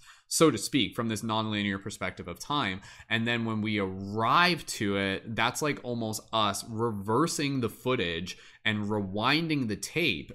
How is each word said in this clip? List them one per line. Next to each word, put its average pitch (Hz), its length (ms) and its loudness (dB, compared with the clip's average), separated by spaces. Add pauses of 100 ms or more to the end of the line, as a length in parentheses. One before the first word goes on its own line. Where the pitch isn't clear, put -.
(280)
so 160 220 6
to 117 60 2
speak, 107 380 0
from 117 140 -2
this 107 140 -2
nonlinear 107 600 0
perspective 92 460 -8
of 85 100 -8
time. 110 440 -2 (280)
And 113 160 2
then 117 180 0
when 110 180 0
we 107 180 2
arrive 113 840 2
to 101 300 0
it, 98 380 0
that's, 117 260 0
like, 151 220 -2
almost 113 400 -4 (100)
us 104 360 2
reversing 120 920 0
the 113 80 0
footage 92 680 -2 (260)
and 107 200 0
rewinding 117 840 0
the 104 100 -2
tape, 107 580 -2